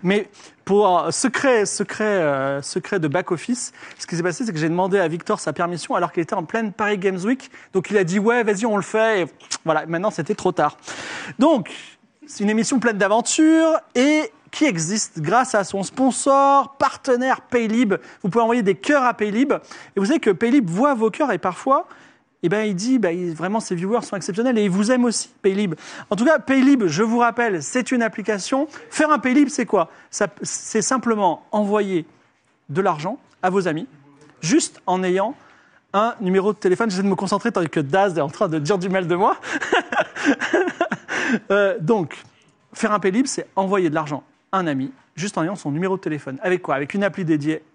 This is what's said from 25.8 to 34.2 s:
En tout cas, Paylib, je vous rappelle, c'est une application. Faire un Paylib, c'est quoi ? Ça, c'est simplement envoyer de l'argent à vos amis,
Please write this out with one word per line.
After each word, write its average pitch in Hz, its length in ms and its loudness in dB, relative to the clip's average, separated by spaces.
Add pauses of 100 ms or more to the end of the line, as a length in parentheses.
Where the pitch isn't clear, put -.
En 208 40 0
tout 220 100 0
cas, 311 120 4
Paylib, 269 480 4
je 160 160 2
vous 226 180 2
rappelle, 233 440 0
c'est - 280 -4
une 240 120 2
application. 220 640 -2 (240)
Faire 302 180 0
un 294 100 4
Paylib, 262 300 4
c'est 226 160 -2
quoi ? 180 240 2 (220)
Ça, 202 160 0 (160)
c'est - 400 -4
simplement 208 680 0
envoyer 202 540 0 (640)
de 151 120 -2
l'argent 180 360 -2 (240)
à 202 80 2
vos 185 180 0
amis, 160 200 -4 (540)